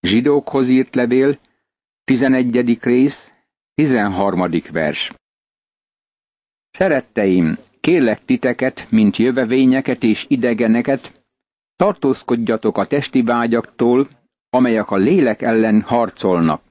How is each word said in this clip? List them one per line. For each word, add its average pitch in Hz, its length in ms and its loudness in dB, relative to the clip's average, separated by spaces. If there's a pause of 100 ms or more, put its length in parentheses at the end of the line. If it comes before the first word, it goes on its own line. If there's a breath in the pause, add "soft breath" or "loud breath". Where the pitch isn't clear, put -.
Zsidókhoz 131 680 0
írt 131 260 0
levél, 131 440 0 (640)
tizenegyedik 123 800 0
rész, 127 500 0 (400)
tizenharmadik 98 1000 -2
vers. 76 420 -4 (1600)
Szeretteim, 101 880 0 (220)
kérlek 143 460 0
titeket, 127 640 -4
mint 107 280 2
jövevényeket 127 840 0
és 110 240 0
idegeneket, 120 960 -2 (520)
tartózkodjatok 117 1000 -2
a 98 80 -2
testi 139 360 -2
vágyaktól, 120 880 0 (420)
amelyek 120 400 0
a 101 60 -4
lélek 120 460 2
ellen 110 400 2
harcolnak. 92 880 -2